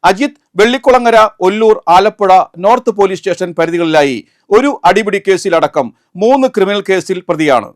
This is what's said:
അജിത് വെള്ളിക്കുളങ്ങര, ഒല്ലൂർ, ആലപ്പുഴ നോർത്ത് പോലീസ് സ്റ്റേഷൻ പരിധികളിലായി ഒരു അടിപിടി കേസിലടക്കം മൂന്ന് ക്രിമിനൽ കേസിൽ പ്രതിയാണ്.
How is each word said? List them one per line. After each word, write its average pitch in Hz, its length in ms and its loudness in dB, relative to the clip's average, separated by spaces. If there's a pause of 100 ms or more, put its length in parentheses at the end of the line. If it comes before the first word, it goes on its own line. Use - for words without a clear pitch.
അജിത് 202 340 0 (200)
വെള്ളിക്കുളങ്ങര, 240 600 2 (280)
ഒല്ലൂർ, 214 300 2 (180)
ആലപ്പുഴ 196 380 2 (320)
നോർത്ത് 240 340 0
പോലീസ് 190 220 0
സ്റ്റേഷൻ 180 380 -6
പരിധികളിലായി 160 580 0 (400)
ഒരു 269 140 2 (180)
അടിപിടി 196 380 0
കേസിലടക്കം 165 600 -2 (360)
മൂന്ന് 262 320 2
ക്രിമിനൽ 202 340 -2
കേസിൽ 185 400 -4
പ്രതിയാണ്. 147 480 0